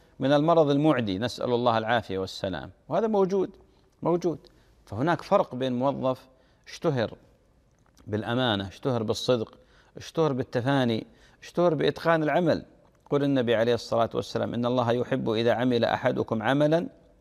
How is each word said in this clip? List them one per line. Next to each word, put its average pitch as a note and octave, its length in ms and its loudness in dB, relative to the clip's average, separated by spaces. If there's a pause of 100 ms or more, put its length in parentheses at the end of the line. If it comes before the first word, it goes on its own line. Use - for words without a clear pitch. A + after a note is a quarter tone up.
(200)
من C3+ 140 2
المرض D#3 360 4
المعدي، C3 500 2
نسأل A#2+ 340 -4
الله A#2+ 240 2
العافية A2 400 -2
والسلام، F#2+ 520 -6 (200)
وهذا G3 180 0
موجود، G3 420 0 (540)
موجود. E3+ 340 0 (480)
فهناك D3 360 -2
فرق - 340 0
بين B2+ 240 -2
موظف C3+ 480 -2 (400)
اشتهر B2+ 460 -2 (920)
بالأمانة، G#2+ 600 -2
اشتهر A#2+ 360 -4
بالصدق، A2 540 -2 (400)
اشتهر D#3 360 -2
بالتفاني، B2+ 720 0 (340)
اشتهر F3 320 0
بإتقان D#3 500 0
العمل. D3+ 420 0 (440)
قل C#3+ 140 0
النبي C3 320 2
عليه A#2 180 4
الصلاة A2+ 400 0
والسلام: A2+ 400 -4
"إن A#2+ 120 -2
الله A#2+ 260 0
يحب B2+ 380 -2
إذا A#2 240 2
عمل A#2 320 2
أحدكم A2+ 580 -2
عملًا D3 440 2 (340)